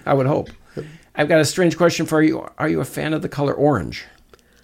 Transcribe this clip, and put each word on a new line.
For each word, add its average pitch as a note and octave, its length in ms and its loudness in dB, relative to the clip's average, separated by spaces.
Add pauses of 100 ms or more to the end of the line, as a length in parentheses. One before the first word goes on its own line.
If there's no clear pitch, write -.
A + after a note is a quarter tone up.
<laughs> - 40 -20
I D3 80 0
would C3+ 140 2
hope. D3+ 220 -2 (680)
I've D3+ 120 0
got D#3+ 140 4
a D3 40 2
strange E3+ 320 0
question E3+ 280 2
for D#3 160 2
you. D#3 260 2 (120)
Are D#3 100 -2
you D#3+ 100 -2
a C#3+ 60 -2
fan D3 280 -6
of D#3+ 100 -4
the F3 60 -6
color C#3 260 -2
orange? A2 500 0 (580)